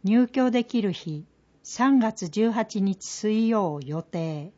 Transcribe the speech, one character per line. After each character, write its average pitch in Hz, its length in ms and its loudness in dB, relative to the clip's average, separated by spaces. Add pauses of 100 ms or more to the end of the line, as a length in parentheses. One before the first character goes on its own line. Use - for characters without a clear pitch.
入 233 240 4
居 254 220 0
で 240 140 2
き 240 180 -2
る 196 100 0
日、 156 360 -8 (340)
三 269 380 2
月 220 300 -2
十 220 200 2
八 220 320 -2
日 196 240 -2
水 214 420 0
曜 190 340 0
予 147 200 -6
定。 160 560 -6